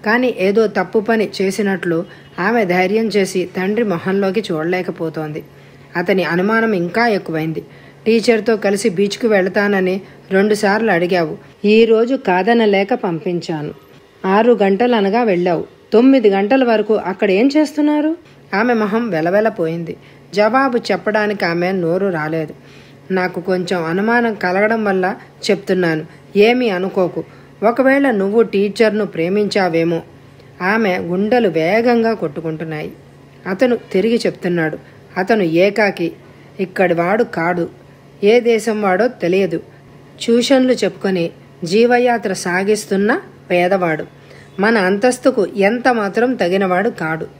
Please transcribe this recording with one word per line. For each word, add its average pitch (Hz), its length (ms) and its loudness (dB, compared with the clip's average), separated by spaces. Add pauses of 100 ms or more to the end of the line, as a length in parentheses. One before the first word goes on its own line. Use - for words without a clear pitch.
కానీ 240 320 0
ఏదో 202 280 2
తప్పు 190 320 -2
పని 220 320 0 (120)
చేసినట్లు 190 600 -2 (340)
ఆమె 214 260 0
ధైర్యం 185 420 0
చేసి 185 500 0
తండ్రి 208 280 -2
మొహంలోకి 190 560 -2
చూడలేకపోతోంది. 165 1040 -6 (520)
అతని 180 280 0
అనుమానం 208 480 0
ఇంకా 180 340 0
ఎక్కువైంది. 160 580 -4 (420)
"టీచర్తో 220 500 2
కలిసి 202 320 -2
బీచ్కు 202 380 -2
వెళతానని 196 760 0 (300)
రెండుసార్లు 208 600 2
అడిగావు. 175 480 0 (260)
ఈ 220 200 6
రోజు 226 300 2
కాదనలేక 196 800 2
పంపించాను. 170 800 -6 (500)
ఆరు 214 380 4
గంటలనగా 208 600 2
వెళ్ళావు. 180 420 0 (280)
తొమ్మిది 240 380 6
గంటల 208 340 2
వరకు 220 300 2
అక్కడ 190 360 -2
ఏం 220 260 4
చేస్తున్నారు?" 302 600 0 (380)
ఆమె 240 200 2
మొహం 220 360 -2
వెలవెలపోయింది. 170 840 -2 (380)
జవాబు 240 440 2
చెప్పడానికి 208 680 -2
ఆమె 175 280 -2
నోరు 185 340 -2
రాలేదు. 156 480 -4 (580)
"నాకు 180 280 -4
కొంచెం 180 440 -2
అనుమానం 220 500 0
కలగడం 208 500 0
వల్ల 190 320 0 (340)
చెప్తున్నాను. 170 560 -2 (300)
ఏమీ 240 320 4
అనుకోకు." 185 560 -2 (380)
ఒకవేళ 269 480 2
నువ్వు 202 320 2
టీచర్ను 208 640 0
ప్రేమించావేమో. 170 960 -2 (600)
ఆమె 196 360 0
గుండెలు 190 500 0
వేగంగా 226 640 0
కొట్టుకుంటున్నాయి. 160 800 -8 (540)
అతను 226 300 0
తిరిగి 220 400 0
చెప్తున్నాడు, 170 600 -2 (400)
"అతను 202 240 0
ఏకాకి, 185 720 0 (480)
ఇక్కడి 180 340 0
వాడు 185 300 0
కాడు. 170 440 -4 (560)
ఏ 226 160 6
దేశం 220 420 0
వాడో 196 260 2
తెలియదు. 180 540 -2 (600)
ట్యూషన్లు 254 480 2
చెప్పుకొని 185 580 -2 (340)
జీవయాత్ర 233 680 2
సాగిస్తున్న 202 880 -2 (300)
పేదవాడు. 180 540 0 (560)
మన 220 180 2
అంతస్తుకు 208 680 0
ఎంత 226 420 0
మాత్రం 233 460 0
తగినవాడు 185 560 0
కాడు. 160 360 -6 (140)